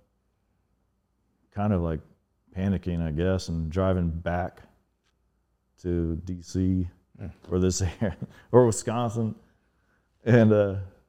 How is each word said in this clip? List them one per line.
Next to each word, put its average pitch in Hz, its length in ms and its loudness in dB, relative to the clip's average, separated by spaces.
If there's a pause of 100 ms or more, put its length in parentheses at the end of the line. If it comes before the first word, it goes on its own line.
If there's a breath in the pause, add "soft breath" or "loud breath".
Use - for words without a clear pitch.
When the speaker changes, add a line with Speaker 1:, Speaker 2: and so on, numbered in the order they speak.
(1500)
Speaker 1:
kind 104 180 0
of, 92 80 2
like, 82 200 -2 (560)
panicking, 92 500 -2
I 80 40 -4
guess, 90 380 -2
and 82 220 -4
driving 92 380 0
back 85 540 -6 (1200)
to 85 420 -2
D 90 160 -8
C 92 480 0 (320)
Speaker 2:
Mm. 92 100 -12 (200)
Speaker 1:
or 90 80 0
this 92 240 0
<laughs> 85 200 -6
area, 92 120 -4 (380 loud breath)
or 123 140 8
Wisconsin. 113 680 -2 (880)
And, 113 280 6
uh, 101 240 2 (320)